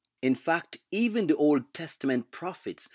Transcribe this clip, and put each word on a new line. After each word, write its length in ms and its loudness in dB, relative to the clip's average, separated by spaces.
In 120 4
fact, 460 -2
even 360 0
the 80 4
Old 380 2
Testament 580 -4
prophets 640 -10